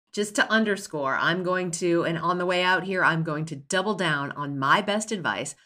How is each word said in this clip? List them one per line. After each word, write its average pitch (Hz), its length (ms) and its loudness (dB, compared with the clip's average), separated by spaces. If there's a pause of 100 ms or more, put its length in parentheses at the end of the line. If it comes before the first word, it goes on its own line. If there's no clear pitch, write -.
(140)
just 208 220 -2
to - 140 2
underscore, 196 640 0
I'm 170 280 0
going 180 280 -2
to, 170 320 2
and 165 140 -2
on 175 200 0
the 180 80 -2
way 180 180 2
out 180 200 2
here, 185 200 0
I'm 160 200 4
going 156 220 -4
to 156 100 -8
double 185 400 -2
down 151 380 -2
on 143 260 -6
my 151 220 4
best 208 300 -2
advice 131 440 -2 (100)